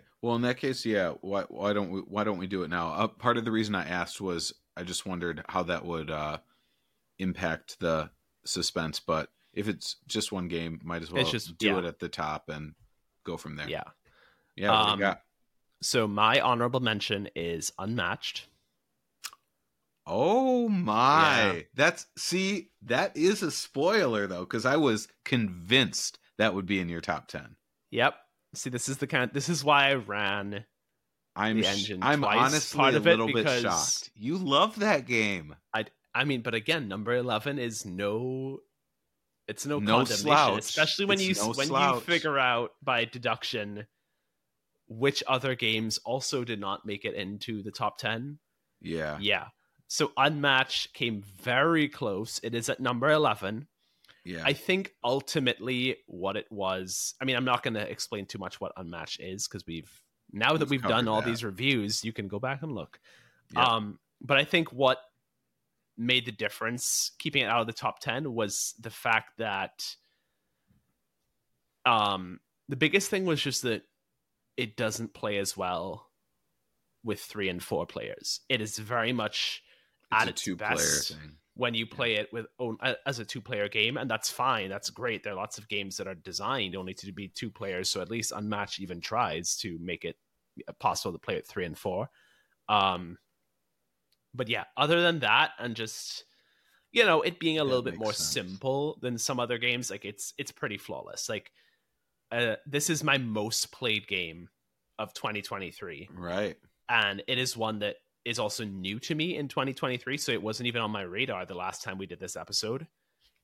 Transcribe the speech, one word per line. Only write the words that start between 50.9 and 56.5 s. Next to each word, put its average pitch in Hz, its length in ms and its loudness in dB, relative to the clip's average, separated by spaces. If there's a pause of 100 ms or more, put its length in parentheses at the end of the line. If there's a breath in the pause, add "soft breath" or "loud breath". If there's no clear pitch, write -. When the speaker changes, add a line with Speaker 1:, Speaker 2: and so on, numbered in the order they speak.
Speaker 2:
came 113 260 -2
very 131 640 2
close. 107 540 -4
It 117 140 -4
is 117 140 -2
at - 100 -2
number 123 320 2
eleven. 117 560 2 (580 soft breath)
Speaker 1:
Yeah. 87 200 -8
Speaker 2:
I 139 80 4
think 190 400 -2 (100)
ultimately 127 920 0 (100)
what 95 300 -4
it - 140 -8